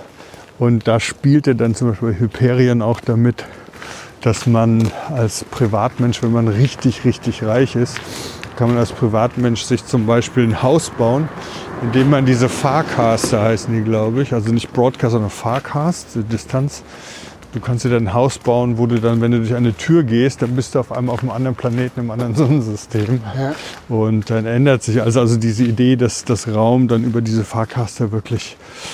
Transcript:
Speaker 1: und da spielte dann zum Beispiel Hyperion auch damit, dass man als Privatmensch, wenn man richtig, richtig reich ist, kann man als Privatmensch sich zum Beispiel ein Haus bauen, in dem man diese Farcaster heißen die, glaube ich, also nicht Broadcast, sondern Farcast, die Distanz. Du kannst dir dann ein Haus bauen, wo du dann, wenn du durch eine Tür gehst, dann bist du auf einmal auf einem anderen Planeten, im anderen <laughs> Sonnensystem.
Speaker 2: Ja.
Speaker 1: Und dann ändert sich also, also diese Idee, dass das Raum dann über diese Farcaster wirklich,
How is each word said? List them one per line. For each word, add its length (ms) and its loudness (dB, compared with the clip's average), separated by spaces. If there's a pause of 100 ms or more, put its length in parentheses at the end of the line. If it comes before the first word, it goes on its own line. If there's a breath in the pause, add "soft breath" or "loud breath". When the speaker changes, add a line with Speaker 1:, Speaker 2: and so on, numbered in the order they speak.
(600 loud breath)
Speaker 1:
und 280 2
da 120 4
spielte 560 2
dann 200 0
zum 140 0
Beispiel 300 -2
Hyperion 640 2
auch 180 0
damit, 460 0 (760 loud breath)
dass 260 0
man 440 4 (220 loud breath)
als 320 -2
Privatmensch, 800 0
wenn 80 2
man 160 2
richtig, 580 0
richtig 380 -2
reich 320 0
ist, 220 -2 (600 loud breath)
kann 120 2
man 100 2
als 120 0
Privatmensch 720 0
sich 240 -2
zum 220 0
Beispiel 360 2
ein 200 0
Haus 260 2
bauen, 400 0 (540 loud breath)
in 80 -2
dem 180 4
man 160 4
diese 240 4
Farcaster 920 0
heißen 280 0
die, 120 0
glaube 400 0
ich, 100 -4
also 180 0
nicht 220 -2
Broadcast, 380 2
sondern 180 0
Farcast, 880 -4
die 80 -2
Distanz. 580 -4 (720 loud breath)
Du 60 -6
kannst 260 -4
dir 40 2
dann 180 2
ein 80 -2
Haus 240 0
bauen, 400 0
wo 80 2
du 120 0
dann, 220 2
wenn 100 2
du 60 2
durch 160 0
eine 200 2
Tür 300 2
gehst, 380 0
dann 140 -2
bist 180 -4
du 60 2
auf 120 -6
einmal 220 -4
auf 80 -4
einem 100 -4
anderen 240 -2
Planeten, 440 -4
im 100 -4
anderen 260 -4
<laughs> 0 -
Sonnensystem. 840 0 (160)
Speaker 2:
Ja. 160 -4 (360 loud breath)
Speaker 1:
Und 420 0
dann 160 0
ändert 340 4
sich 220 0
also, 160 2
also 180 4
diese 260 0
Idee, 320 4
dass 300 -2
das 220 -2
Raum 400 2
dann 160 2
über 180 0
diese 220 0
Farcaster 680 -4
wirklich, 460 -6 (360 loud breath)